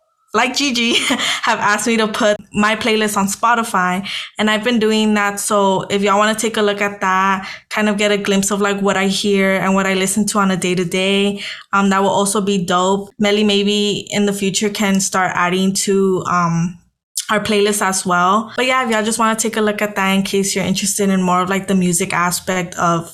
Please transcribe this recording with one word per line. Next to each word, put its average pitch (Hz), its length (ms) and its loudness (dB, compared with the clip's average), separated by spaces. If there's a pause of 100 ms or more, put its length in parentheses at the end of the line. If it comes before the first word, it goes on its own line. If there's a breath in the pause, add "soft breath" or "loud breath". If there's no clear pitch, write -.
(340)
like 247 200 0
Gigi 240 400 0
<laughs> - 540 -2
have 220 120 2
asked 208 260 0
me 226 100 2
to 220 120 2
put 208 280 2 (160)
my 214 240 0
playlist 214 400 0
on 196 100 2
Spotify, 196 800 0 (320 loud breath)
and 214 120 0
I've 214 140 0
been 240 140 2
doing 214 360 2
that. 202 260 0
So 196 480 0
if 196 140 -2
y'all 202 160 2
wanna 214 160 2
take 220 240 -4
a 214 40 2
look 202 200 0
at 202 180 -4
that, 190 480 0 (220 loud breath)
kind 214 180 0
of 202 80 0
get 208 160 2
a 208 60 0
glimpse 196 320 0
of, 202 100 -2
like, 202 220 0
what 196 160 2
I 196 80 0
hear 196 480 2
and 190 200 0
what 190 120 2
I 190 80 0
listen 190 320 0
to 214 120 -2
on 196 120 2
a 190 80 0
day-to-day, 190 840 0 (300 loud breath)
um, 196 160 2
that 196 140 2
will 196 80 2
also 196 320 0
be 202 160 0
dope. 185 500 0 (100)
Meli 208 260 2
maybe 208 640 0
in 208 160 0
the 202 80 0
future 202 340 -2
can 196 320 0
start 185 340 -2
adding 185 380 0 (120)
to, 190 420 2
um, 175 520 0 (520)
our 214 100 0
playlist 208 400 0
as 190 240 -2
well. 185 520 2
But 247 100 0
yeah, 262 180 2
if 226 60 -2
y'all 220 140 2
just 226 140 -2
wanna 220 180 2
take 220 200 -2
a 220 60 2
look 208 180 0
at 208 160 -4
that 190 120 0
in 196 140 2
case 196 320 0
you're 190 100 -2
interested 196 440 0
in 190 140 2
more 180 180 2
of, 180 80 -2
like, 190 180 -2
the 196 80 0
music 185 380 0
aspect 175 640 -2
of 170 400 -2